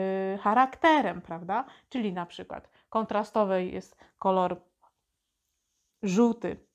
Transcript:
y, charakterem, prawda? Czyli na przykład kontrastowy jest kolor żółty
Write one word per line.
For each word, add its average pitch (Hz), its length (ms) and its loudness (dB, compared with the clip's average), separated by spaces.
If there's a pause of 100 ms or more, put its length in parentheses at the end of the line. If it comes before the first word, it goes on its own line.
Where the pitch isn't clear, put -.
(360)
y, - 20 -8
charakterem, 240 840 2
prawda? 175 440 -6 (240)
Czyli 214 240 -2
na 175 120 -6
przykład - 440 -14 (200)
kontrastowy 208 760 0
jest - 320 -10 (220)
kolor 180 420 0 (1400)
żółty 214 720 0